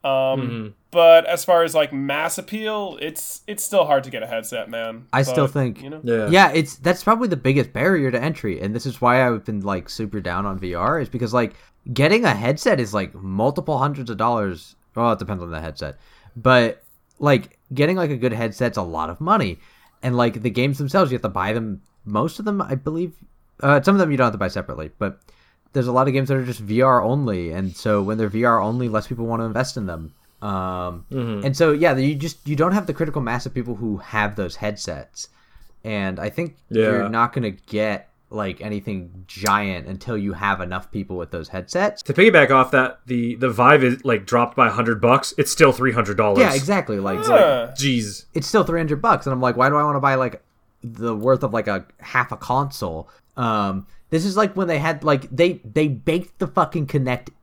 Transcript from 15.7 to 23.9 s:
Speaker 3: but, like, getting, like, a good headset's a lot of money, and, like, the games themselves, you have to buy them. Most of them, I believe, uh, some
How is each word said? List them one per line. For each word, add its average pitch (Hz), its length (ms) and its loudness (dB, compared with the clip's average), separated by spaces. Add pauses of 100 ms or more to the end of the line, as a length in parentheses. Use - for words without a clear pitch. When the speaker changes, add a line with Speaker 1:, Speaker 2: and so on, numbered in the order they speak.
Speaker 3:
but, 120 460 4 (380)
like, 143 380 2 (140)
getting, 147 240 2
like, 170 140 -2
a 139 60 -4
good 120 160 -2
headset's 117 460 -4
a 101 40 -4
lot 80 260 -6
of 87 120 -12
money, 156 400 0 (420)
and, 123 140 0
like, 120 260 0
the 120 80 0
games 135 280 0
themselves, 147 340 2
you - 20 -2
have 120 80 -6
to 110 60 -4
buy 98 240 -4
them. 113 280 -6 (240)
Most 107 360 -2
of 208 40 -8
them, 202 160 -2
I - 140 -4
believe, 160 380 -6 (500)
uh, 139 200 4
some 196 120 4